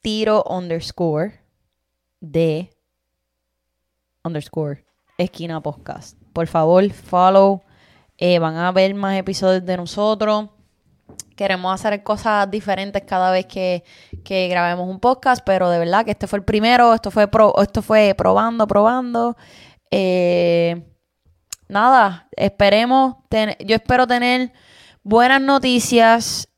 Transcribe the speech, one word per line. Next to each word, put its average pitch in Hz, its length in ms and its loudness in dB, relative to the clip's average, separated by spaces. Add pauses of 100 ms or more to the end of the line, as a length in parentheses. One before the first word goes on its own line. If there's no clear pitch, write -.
tiro 214 440 -2
underscore 170 960 -6 (800)
de 160 500 -4 (1500)
underscore 151 640 -10 (320)
esquina 165 440 -8
podcast. - 560 -14 (160)
Por 165 140 -4
favor, 175 460 2
follow. 190 720 2 (520)
Eh, 180 220 0
van 160 180 -2
a 175 140 -2
ver 190 240 2
más 196 240 -4
episodios 185 480 -2
de 185 100 -4
nosotros. 214 720 -4 (880)
Queremos 185 360 -4
hacer 202 300 -4
cosas 208 480 -2
diferentes 196 540 -6
cada 185 260 -2
vez 185 160 -2
que, 180 380 -6 (400)
que 185 240 -4
grabemos 175 400 -2
un 190 100 -12
podcast, 254 480 0
pero 185 240 0
de 175 80 0
verdad 175 260 0
que 214 60 -8
este 202 160 -6
fue 202 140 -4
el 185 40 -20
primero, 233 500 4
esto 220 180 -6
fue 208 160 2
pro-, 214 340 4
esto 202 180 -2
fue 214 380 2
probando, 208 480 0
probando. 240 680 0 (560)
Eh, 175 920 0 (840)
nada, 208 680 2
esperemos 233 800 2 (140)
ten-, 220 260 -4 (100)
yo 220 120 0
espero 247 320 0
tener 247 440 -2 (520)
buenas 240 360 4
noticias. 247 1160 2